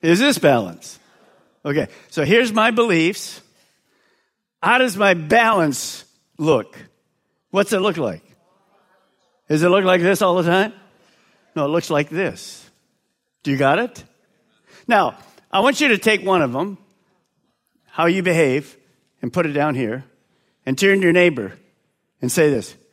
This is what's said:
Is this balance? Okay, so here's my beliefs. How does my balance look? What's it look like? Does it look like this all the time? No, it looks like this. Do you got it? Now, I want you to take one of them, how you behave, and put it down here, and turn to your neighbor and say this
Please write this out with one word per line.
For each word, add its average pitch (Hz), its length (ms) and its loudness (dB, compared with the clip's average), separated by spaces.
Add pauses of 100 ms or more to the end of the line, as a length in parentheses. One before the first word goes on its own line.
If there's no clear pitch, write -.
Is 170 180 2
this 269 180 2
balance? 110 600 -2 (640)
Okay, 147 220 -2 (220)
so 156 140 -4
here's 220 300 2
my 220 180 2
beliefs. 208 680 -2 (1200)
How 220 140 2
does 254 180 0
my 196 180 2
balance 175 920 0 (320)
look? 147 400 0 (720)
What's 202 240 0
it 196 60 0
look 185 180 -2
like? 101 260 -6 (1300)
Does 156 140 2
it 180 60 4
look 196 140 4
like 185 180 2
this 185 200 0
all 180 140 2
the 180 80 0
time? 190 300 0 (840)
No, 151 100 -4
it 143 40 -4
looks 135 200 -4
like 151 200 -2
this. - 600 -10 (760)
Do 147 80 -4
you 135 60 -2
got 139 220 2
it? 240 240 -8 (840)
Now, 196 300 0 (340)
I 190 80 0
want 254 220 0
you 285 80 2
to 214 80 2
take 208 260 0
one 185 180 2
of 127 120 -2
them, 185 240 -6 (1080)
how - 180 -4
you 180 180 0
behave, 151 540 0 (440)
and 123 120 -8
put 175 120 -2
it 147 80 -6
down 143 220 0
here, 123 300 -6 (600)
and 135 120 -4
turn 196 220 2
to 190 40 -2
your 170 100 4
neighbor 156 440 0 (640)
and 123 100 -4
say 156 180 2
this 120 260 -4 (180)